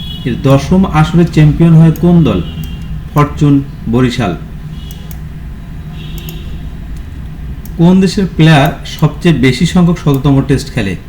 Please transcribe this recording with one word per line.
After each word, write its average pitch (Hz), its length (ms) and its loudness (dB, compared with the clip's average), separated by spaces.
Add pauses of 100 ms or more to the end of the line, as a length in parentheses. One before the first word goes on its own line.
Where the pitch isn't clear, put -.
(260)
এর 117 180 -2
দশম 143 420 2
আসরে 160 400 2
চ্যাম্পিয়ন 156 480 4
হয় 160 180 8
কোন 170 320 4
দল? 101 180 2 (720)
ফরচুন 143 500 2 (260)
বরিশাল। 117 460 0 (3500)
কোন 185 240 6
দেশের 196 240 0 (100)
প্লেয়ার 156 500 4
সবচেয়ে - 500 0
বেশি 127 300 2
সংখ্যক 175 340 2
শততম 139 420 2
টেস্ট 131 320 -2
খেলে? 98 220 -4 (140)